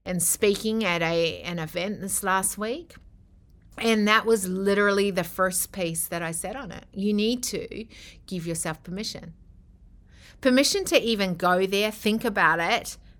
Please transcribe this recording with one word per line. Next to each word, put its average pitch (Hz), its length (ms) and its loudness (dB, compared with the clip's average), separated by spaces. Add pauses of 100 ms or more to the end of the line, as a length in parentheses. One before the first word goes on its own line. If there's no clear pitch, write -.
and 180 160 -2
speaking 220 640 2
at 175 160 0
a, 165 400 0
an 175 160 -6
event 170 440 -6
this 190 200 -4
last 190 380 0
week. 247 340 -8 (840)
And 220 280 4
that 214 200 4
was 208 240 2
literally 202 600 2
the 180 120 0
first 185 480 -2
piece 165 380 -4
that 170 120 -6
I 165 100 -4
said 190 260 -8
on 254 140 -12
it. - 220 -14
You 202 200 0
need 220 300 0
to - 420 -8 (420)
give 170 180 -6
yourself 165 380 -6
permission. 190 500 -10 (1080)
Permission 277 440 4
to 330 160 4
even 202 340 0
go 180 300 2
there, 202 240 0
think 214 360 -2
about 175 340 4
it, 190 380 -2 (220)